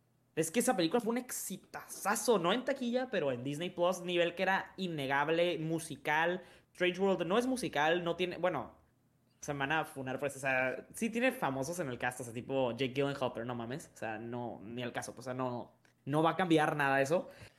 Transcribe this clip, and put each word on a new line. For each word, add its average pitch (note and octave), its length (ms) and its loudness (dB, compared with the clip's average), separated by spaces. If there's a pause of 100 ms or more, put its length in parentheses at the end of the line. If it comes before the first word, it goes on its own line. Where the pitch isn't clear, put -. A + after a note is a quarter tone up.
(360)
es D#3+ 140 0
que - 100 2
esa - 160 2
película E3+ 240 2
fue A3 120 -2
un A#3+ 60 0
exitazazo, - 1200 -2
no E3+ 120 4
en B3 120 0
taquilla, B3+ 460 -2
pero D3+ 200 0
en B2 140 -4
Disney D3 260 -4
Plus, F3+ 300 2
nivel F3 340 2
que F#3+ 80 -2
era F#3 340 0
innegable, D#3+ 840 2
musical. D#3+ 840 0 (300)
Strange F3+ 280 0
World F#3 260 4
no F#3 120 4
es B3 80 2
musical, E3+ 580 2
no E3+ 120 0
tiene, F3+ 220 -2
bueno, D#3+ 340 -2 (680)
se - 120 -6
van C#3 200 -2
a D#3+ 120 0
funar C3 340 -6
por C#3+ 100 -2
eso, C3+ 100 -6
o - 20 -10
sea, C3 540 0
sí A3+ 160 -2
tiene A#3+ 200 2
famosos C#3 480 -2
en D#3 100 -2
el B2 100 -6
cast, B2 220 -4
o C3 40 -6
sea, A#2 80 -10
tipo B2 400 0
Jake A#2+ 220 -2
Gyllenhaal, C#3 380 0
pero A#2 120 -6
no B2 100 -4
mames, A#2+ 400 -8
o - 20 -20
sea, A2 220 -6
no, A#2 460 -8
ni A#2 180 -8
al A#2+ 100 -6
caso, - 240 -8
o A#2+ 60 -16
sea, B2+ 120 -6
no, B2+ 360 -4 (360)
no D3+ 160 2
va E3 80 6
a D#3+ 60 -2
cambiar D#3 400 4
nada C#3 260 4
eso, D#3 260 2 (300)